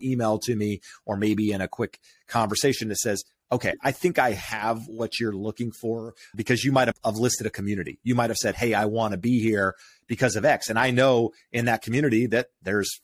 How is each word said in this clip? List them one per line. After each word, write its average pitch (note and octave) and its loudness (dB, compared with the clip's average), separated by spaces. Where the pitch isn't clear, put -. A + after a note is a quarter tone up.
email A#2 0
to A#2+ -2
me G#2 -2
or G#2+ -4
maybe G#2 2
in G2 -2
a F2+ -2
quick - -6
conversation A2+ 0
that G2 -4
says, G2+ -2
"Okay, A#2+ 0
I C#3 0
think - 0
I B2+ 4
have A2 -4
what A2+ -6
you're A2 -2
looking G#2+ -6
for," A2+ -6
because A2+ 0
you C#3 2
might B2+ 6
have, A2 -4
have A2 0
listed A#2 0
a G#2 -2
community. G2 -6
You A#2+ 0
might A#2+ 2
have G#2+ -2
said, G#2 -2
"Hey, A#2 0
I G#2 4
want A2 0
to F#2+ -4
be A#2+ 2
here G2+ 2
because A2+ 0
of A2 -2
X." C#3+ 2
And A2 0
I B2+ 2
know B2 4
in A#2 -2
that A#2 0
community A#2+ 2
that A#2 0
there's G2 0